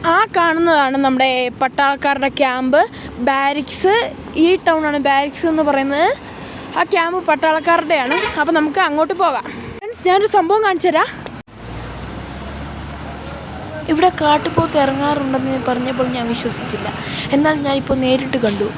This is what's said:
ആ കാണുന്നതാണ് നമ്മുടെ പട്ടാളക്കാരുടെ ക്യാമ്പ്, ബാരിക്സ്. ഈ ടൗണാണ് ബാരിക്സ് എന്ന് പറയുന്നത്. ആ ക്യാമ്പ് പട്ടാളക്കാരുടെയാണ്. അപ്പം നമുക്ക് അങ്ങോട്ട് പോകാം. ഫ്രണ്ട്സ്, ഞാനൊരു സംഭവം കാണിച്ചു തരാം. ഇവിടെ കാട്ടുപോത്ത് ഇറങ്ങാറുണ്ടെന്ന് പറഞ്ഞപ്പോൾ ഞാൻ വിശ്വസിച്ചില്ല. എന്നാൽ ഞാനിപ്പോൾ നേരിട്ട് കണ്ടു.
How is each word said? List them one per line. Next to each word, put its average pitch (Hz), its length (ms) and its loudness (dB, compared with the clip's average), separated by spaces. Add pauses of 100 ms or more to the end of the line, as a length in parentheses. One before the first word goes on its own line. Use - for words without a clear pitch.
(160)
ആ - 20 4 (200)
കാണുന്നതാണ് 320 680 2
നമ്മുടെ 262 240 4 (320)
പട്ടാളക്കാരുടെ 277 680 0 (100)
ക്യാമ്പ്, 262 400 2 (480)
ബാരിക്സ്. 277 680 2 (500)
ഈ 330 40 6 (200)
ടൗണാണ് 311 400 2
ബാരിക്സ് 277 440 0
എന്ന് 311 180 2
പറയുന്നത്. 277 400 2 (720)
ആ 349 40 2 (100)
ക്യാമ്പ് 349 260 0 (100)
പട്ടാളക്കാരുടെയാണ്. 311 880 2 (220)
അപ്പം 302 200 2
നമുക്ക് 302 280 0
അങ്ങോട്ട് 311 360 0
പോകാം. 277 220 0 (320)
ഫ്രണ്ട്സ്, 427 300 -12
ഞാനൊരു 392 300 4
സംഭവം 392 300 4
കാണിച്ചു 359 220 2
തരാം. 339 180 2 (2750)
ഇവിടെ 349 160 4 (120)
കാട്ടുപോത്ത് 311 640 2
ഇറങ്ങാറുണ്ടെന്ന് 269 680 0 (160)
പറഞ്ഞപ്പോൾ 254 480 -2
ഞാൻ 233 160 -4
വിശ്വസിച്ചില്ല. 214 560 -4 (480)
എന്നാൽ 311 180 4 (120)
ഞാനിപ്പോൾ 277 380 0
നേരിട്ട് 262 420 2
കണ്ടു. 202 200 0 (100)